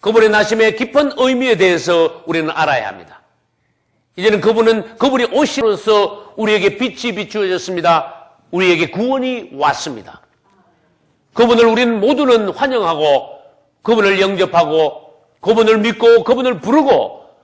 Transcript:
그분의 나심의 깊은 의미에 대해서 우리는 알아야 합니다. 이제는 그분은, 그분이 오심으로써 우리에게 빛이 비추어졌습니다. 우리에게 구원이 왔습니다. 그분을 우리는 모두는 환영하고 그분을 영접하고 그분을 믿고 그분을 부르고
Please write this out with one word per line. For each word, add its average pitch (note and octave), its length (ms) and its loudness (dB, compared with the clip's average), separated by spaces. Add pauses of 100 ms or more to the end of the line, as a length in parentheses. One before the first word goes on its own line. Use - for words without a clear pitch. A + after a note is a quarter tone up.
그분의 A3 300 4
나심의 A3 460 2
깊은 C#4 420 -2
의미에 B3+ 380 0
대해서 E3+ 680 0
우리는 E3 260 -4
알아야 D3 380 -2
합니다. F#2 320 -18 (960)
이제는 G#3 240 0
그분은, A3 560 0
그분이 C4 360 0
오심으로써 A3 1040 -2
우리에게 G#3 420 0
빛이 A#3+ 360 -6
비추어졌습니다. F3+ 1160 -4 (200)
우리에게 F3 400 0
구원이 B3 640 -4
왔습니다. C3+ 680 -6 (1120)
그분을 A#3 320 4
우리는 A3+ 340 0
모두는 A#3+ 500 0
환영하고 E3 920 -2 (420)
그분을 G3 380 0
영접하고 E3 920 0 (300)
그분을 A3 380 2
믿고 A#3 460 4
그분을 B3 360 -2
부르고 A3+ 680 0 (160)